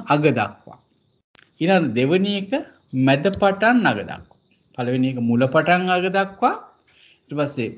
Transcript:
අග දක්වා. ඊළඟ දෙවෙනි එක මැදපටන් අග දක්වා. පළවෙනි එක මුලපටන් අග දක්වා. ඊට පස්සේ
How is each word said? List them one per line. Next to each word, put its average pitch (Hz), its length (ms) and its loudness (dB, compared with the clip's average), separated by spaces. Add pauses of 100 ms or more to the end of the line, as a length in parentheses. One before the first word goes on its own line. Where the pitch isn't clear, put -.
අග 147 220 0
දක්වා. 113 520 -4 (760)
ඊළඟ 175 380 2
දෙවෙනි 165 440 2
එක 196 160 -6 (440)
මැදපටන් 190 840 2
අග 127 160 0
දක්වා. - 380 -12 (420)
පළවෙනි 127 300 -2
එක 131 120 -6
මුලපටන් 135 680 2
අග 180 180 0
දක්වා. 196 480 -2 (760)
ඊට 151 40 -8
පස්සේ 139 440 -4